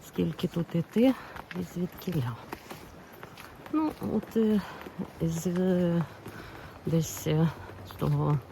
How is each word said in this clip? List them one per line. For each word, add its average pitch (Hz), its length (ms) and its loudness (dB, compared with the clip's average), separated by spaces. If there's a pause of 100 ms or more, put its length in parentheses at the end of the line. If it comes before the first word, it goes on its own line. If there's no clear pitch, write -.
скільки 170 400 0
тут - 280 -2
іти 226 380 4 (460)
і 180 40 -4 (100)
звідкіля. 170 600 -2 (1400)
Ну, 311 200 2 (240)
от, - 220 0
е, 214 240 6 (600)
з, 165 260 0
е, 180 560 4 (840)
десь, 156 420 2
е, 156 220 6 (400)
з - 20 -14
того 147 480 2 (120)